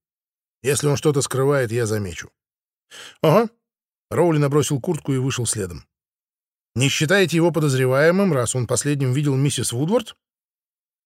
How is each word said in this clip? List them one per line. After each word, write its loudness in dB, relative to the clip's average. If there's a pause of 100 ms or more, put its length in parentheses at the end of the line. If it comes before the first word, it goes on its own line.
(600)
Если -2
он 2
что-то 0
скрывает, 0
я -2
замечу». -6 (920)
«Ага». 4 (600)
Роули 2
набросил 0
куртку -4
и -2
вышел -4
следом. -8 (880)
«Не 2
считаете 2
его 4
подозреваемым, 2
раз 0
он -2
последним -2
видел 0
миссис 0
Вудворд?» -2 (880)